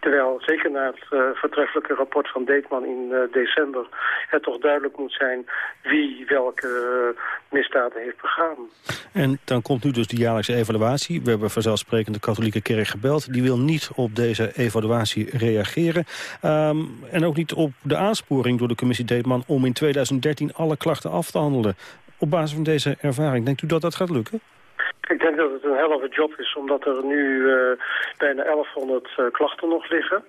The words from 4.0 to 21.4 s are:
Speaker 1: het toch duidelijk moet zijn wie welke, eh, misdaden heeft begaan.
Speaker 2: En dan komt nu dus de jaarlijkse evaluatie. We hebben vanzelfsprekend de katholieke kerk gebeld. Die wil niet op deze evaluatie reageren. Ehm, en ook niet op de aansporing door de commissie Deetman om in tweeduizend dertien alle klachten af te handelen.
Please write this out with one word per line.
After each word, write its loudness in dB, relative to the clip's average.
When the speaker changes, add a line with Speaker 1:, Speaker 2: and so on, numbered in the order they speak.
Speaker 1:
het 0
toch -4
duidelijk 0
moet -8
zijn -2
wie 0
welke, 0
eh, 0
misdaden 0
heeft -10
begaan. -2
Speaker 2:
En 0
dan 0
komt -2
nu 4
dus 0
de -4
jaarlijkse 2
evaluatie. 0
We 2
hebben 2
vanzelfsprekend 0
de -8
katholieke 0
kerk 0
gebeld. -2
Die 0
wil 4
niet 0
op -2
deze 0
evaluatie 0
reageren. 2
Ehm, 2
en 2
ook 2
niet -2
op 2
de 0
aansporing 2
door 0
de 2
commissie 0
Deetman 0
om 2
in 2
tweeduizend 0
dertien -2
alle 0
klachten -2
af -2
te 0
handelen. 2